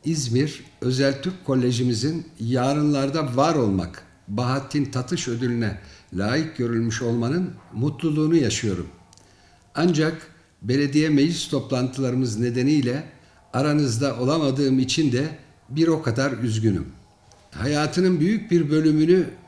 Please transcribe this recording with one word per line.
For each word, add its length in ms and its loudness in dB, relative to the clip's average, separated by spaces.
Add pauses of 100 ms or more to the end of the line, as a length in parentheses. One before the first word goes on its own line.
İzmir 580 -2 (180)
Özel 420 0
Türk 220 -8
Kolejimizin 800 0 (140)
yarınlarda 960 0
var 180 4
olmak, 480 0 (260)
Bahattin 560 -2
Tatış 440 -4
Ödülüne 520 -2 (340)
layık 420 -2
görülmüş 460 -2
olmanın 480 0 (220)
mutluluğunu 640 0
yaşıyorum. 500 0 (880)
Ancak 560 0 (320)
belediye 460 0
meclis 400 2
toplantılarımız 880 -2
nedeniyle 680 0 (480)
aranızda 680 0
olamadığım 580 2
için 340 0
de 160 0 (400)
bir 200 2
o 140 2
kadar 300 0
üzgünüm. 540 0 (640)
Hayatının 680 0
büyük 300 0
bir 200 4
bölümünü 560 4 (220)